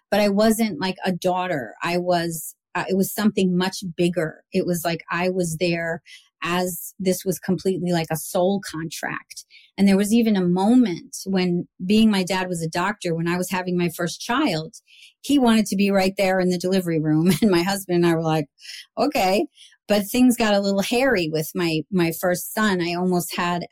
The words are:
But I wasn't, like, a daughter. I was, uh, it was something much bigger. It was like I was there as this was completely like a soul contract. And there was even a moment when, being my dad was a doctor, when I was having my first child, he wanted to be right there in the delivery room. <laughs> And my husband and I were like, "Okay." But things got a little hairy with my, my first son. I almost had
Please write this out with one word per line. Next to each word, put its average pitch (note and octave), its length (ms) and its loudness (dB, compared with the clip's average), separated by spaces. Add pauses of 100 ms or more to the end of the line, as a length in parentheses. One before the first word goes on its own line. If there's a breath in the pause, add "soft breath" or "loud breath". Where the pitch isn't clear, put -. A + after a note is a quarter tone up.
(120 loud breath)
But G3+ 80 2
I G#3 80 4
wasn't, G#3 540 2
like, F#3 240 -4
a F#3+ 80 0
daughter. F3 680 -4
I F3 180 -2
was, E3+ 540 -2 (220)
uh, F3 140 -2
it F#3+ 80 0
was F#3+ 160 0
something G3 420 2
much F#3 300 -4 (100)
bigger. F3 560 -2
It F#3 140 0
was F3 180 -2
like E3+ 160 -4 (100)
I F3 200 -2
was F3+ 280 -2
there E3+ 440 -2 (440 loud breath)
as F3+ 540 -4
this F#3 240 -2
was F3+ 160 -4
completely F3 540 -2
like E3 180 0
a D#3+ 60 -2
soul F#3+ 420 0 (100)
contract. - 760 -10 (320 soft breath)
And G3 100 4
there G3 80 6
was G3+ 160 2
even A3+ 240 4
a F#3 100 2
moment F#3+ 680 2 (100)
when, F#3 440 0 (160)
being G#3+ 260 4
my F#3+ 120 2
dad F#3 260 -4
was E3+ 120 -6
a D#3+ 80 -4
doctor, F3 460 -4
when E3 140 -2
I F3 80 0
was F3+ 120 -4
having F3+ 280 -2
my F3 100 2
first E3 320 -6
child, A#3 560 -2 (460 loud breath)
he C#4+ 180 2
wanted A3+ 280 4
to G3+ 100 -2
be G3+ 120 2
right F#3+ 280 2
there F#3+ 240 2
in F3+ 80 2
the F3+ 80 0
delivery F3 420 0
room. D#3 320 2
<laughs> D#3+ 100 0
And A3 80 4
my E3+ 140 2
husband G3 320 -2
and E3+ 100 4
I E3+ 80 4
were D#3+ 80 0
like, D#3 260 0 (500 loud breath)
"Okay." A#3 500 0 (400 soft breath)
But G#3 180 2
things B3 320 4
got G#3+ 160 2
a G3+ 60 4
little G3 220 0
hairy A#3 500 0
with D#3 240 -2
my, E3 260 -2 (100)
my E3+ 200 2
first F3+ 420 -4
son. G3+ 280 0
I F3 120 -4
almost F3+ 420 -2
had F3 360 -2